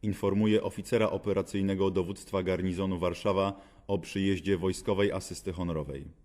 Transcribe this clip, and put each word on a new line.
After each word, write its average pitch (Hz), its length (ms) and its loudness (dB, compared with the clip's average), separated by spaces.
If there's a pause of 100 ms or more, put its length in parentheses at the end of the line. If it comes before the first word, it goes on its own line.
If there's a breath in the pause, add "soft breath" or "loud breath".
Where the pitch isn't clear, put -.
informuje 104 600 2
oficera 107 480 0
operacyjnego 98 800 0
dowództwa 92 520 -2
garnizonu 92 560 0
Warszawa 95 600 0 (260 loud breath)
o 98 120 0
przyjeździe 95 600 0
wojskowej 95 540 0
asysty 90 400 -8
honorowej. 76 520 -4 (200)